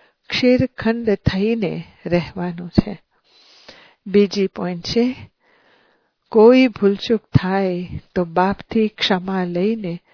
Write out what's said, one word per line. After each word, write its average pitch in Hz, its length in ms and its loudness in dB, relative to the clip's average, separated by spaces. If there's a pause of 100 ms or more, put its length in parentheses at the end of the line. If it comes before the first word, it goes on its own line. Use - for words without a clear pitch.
(280)
ક્ષીરખંડ 233 840 0
થઈને 196 680 -2 (220)
રહેવાનું 175 640 -4
છે. - 320 -2 (1040)
બીજી 202 400 2
પોઇન્ટ 180 380 -8
છે, 247 460 -2 (1000)
કોઈ 247 360 6
ભૂલચૂક 208 540 -2 (200)
થાય 185 600 -4 (140)
તો 180 100 -2
બાપથી 190 640 0
ક્ષમા 185 560 -2
લઈને 180 580 -4 (120)